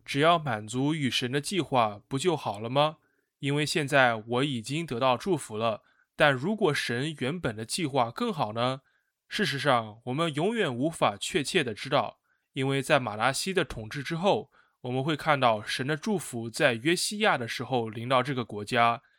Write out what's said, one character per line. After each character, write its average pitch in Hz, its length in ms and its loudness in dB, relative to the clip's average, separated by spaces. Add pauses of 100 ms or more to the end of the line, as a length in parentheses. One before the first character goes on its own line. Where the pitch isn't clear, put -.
只 139 140 -4
要 170 180 6
满 113 300 -4
足 131 260 0
与 143 160 0
神 120 220 -2
的 143 100 -2
计 180 200 -2
划 110 460 0
不 135 120 -4
就 165 160 2
好 104 240 -4
了 117 100 -8
吗？ 147 280 2 (420)
因 139 160 -2
为 147 100 0
现 143 220 -2
在 127 280 6
我 113 280 0
已 131 180 -2
经 151 240 -6
得 120 140 -6
到 127 180 4
祝 185 180 0
福 110 220 -6
了， 110 260 -2 (320)
但 151 160 6
如 143 240 -2
果 185 160 2
神 139 480 -2
原 147 200 -4
本 123 160 -4
的 110 100 -8
计 170 220 -4
划 127 240 0
更 240 200 -4
好 123 220 -2
呢？ 127 280 -2 (460)
事 - 180 -2
实 139 120 -2
上， 117 480 0
我 123 80 -4
们 165 200 0
永 185 220 0
远 160 200 0
无 135 140 0
法 123 260 2
确 - 280 -2
切 165 200 0
地 113 120 -4
知 - 140 -10
道， 123 300 0 (340)
因 135 160 -2
为 139 120 0
在 143 180 4
马 110 160 -4
拿 117 160 2
西 185 220 -4
的 175 100 2
统 110 240 -8
治 143 140 -8
之 160 140 -6
后， 160 360 0 (300)
我 123 100 -6
们 131 120 0
会 151 120 0
看 143 240 2
到 110 240 4
神 - 220 -4
的 151 100 -2
祝 202 220 -2
福 117 320 -6
在 131 240 2
约 135 220 2
西 208 240 -4
亚 196 180 2
的 117 100 -4
时 - 160 -6
候 117 240 -2
临 113 220 -8
到 127 140 4
这 123 100 -2
个 120 100 -2
国 104 220 -8
家。 117 380 2 (160)